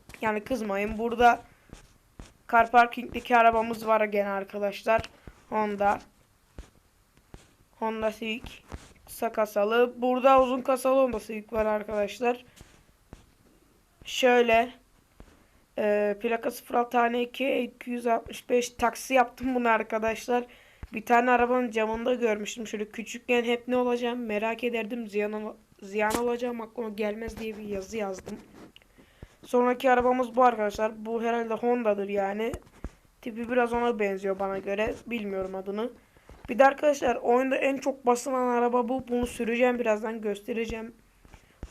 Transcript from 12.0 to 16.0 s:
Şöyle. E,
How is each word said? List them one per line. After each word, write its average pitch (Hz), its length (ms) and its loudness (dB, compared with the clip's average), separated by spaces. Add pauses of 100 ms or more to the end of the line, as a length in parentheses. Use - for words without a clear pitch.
Şöyle. 240 680 4 (1040)
E, 208 440 0